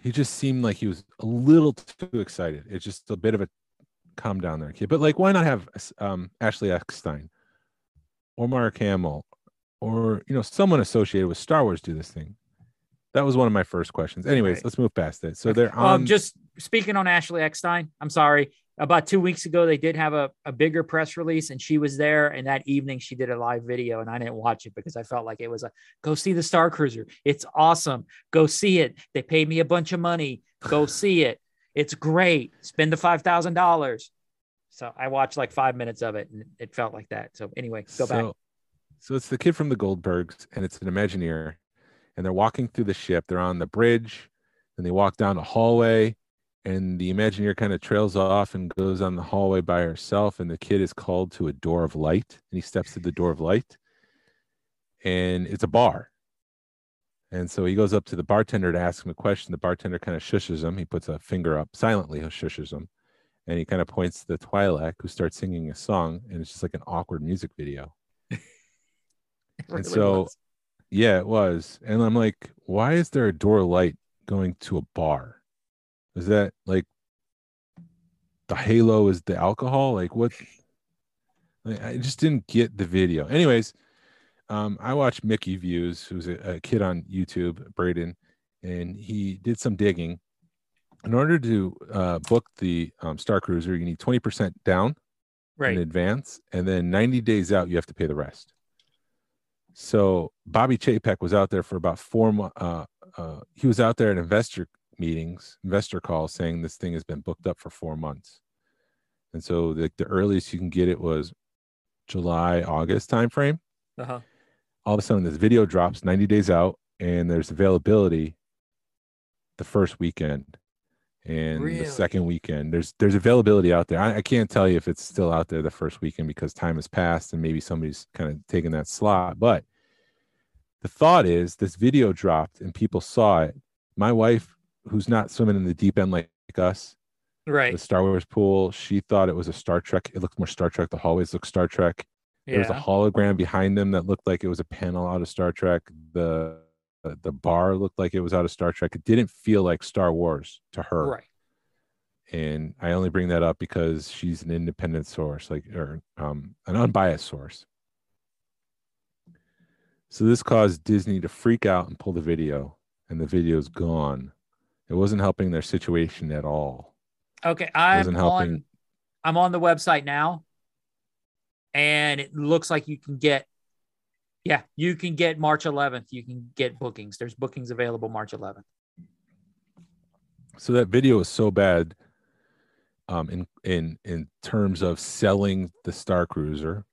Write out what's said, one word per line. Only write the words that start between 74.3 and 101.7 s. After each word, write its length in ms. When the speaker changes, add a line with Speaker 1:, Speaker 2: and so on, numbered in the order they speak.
Speaker 1:
to 160
a 40
bar? 480
Is 120
that, 260
like, 200
the 80
halo 540
is 140
the 120
alcohol? 600
Like, 200
what?" 160
I, 240
I 80
just 220
didn't 280
get 300
the 80
video. 420
Anyways, 460
um, 300
I 140
watched 320
Mickey 320
Views, 480
who's 220
a, 280
a 60
kid 200
on 220
YouTube, 720
Braden, 400
and 320
he 480
did 160
some 160
digging. 440
In 100
order 240
to, 400
uh, 280
book 380
the, 340
um, 160
Star 240
Cruiser, 340
you 100
need 140
twenty 200
percent 440
down 320
Speaker 2:
Right. 160
Speaker 1:
in 80
advance, 580
and 140
then 220
ninety 320
days 300
out, 160
you 80
have 120
to 60
pay 140
the 80
rest. 380
So 580
Bobby 320
Chapek 440
was 120
out 180
there 120
for 140